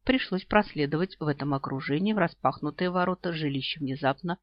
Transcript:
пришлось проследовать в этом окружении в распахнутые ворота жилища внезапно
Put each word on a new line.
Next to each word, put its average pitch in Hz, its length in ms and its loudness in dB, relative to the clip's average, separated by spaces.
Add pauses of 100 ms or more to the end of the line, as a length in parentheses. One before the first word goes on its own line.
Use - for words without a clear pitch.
пришлось 254 400 0
проследовать 165 760 0
в 160 80 -4
этом 143 280 0
окружении 139 580 0
в 214 60 0
распахнутые 160 720 0
ворота 180 420 0
жилища 156 480 -2
внезапно 139 640 -2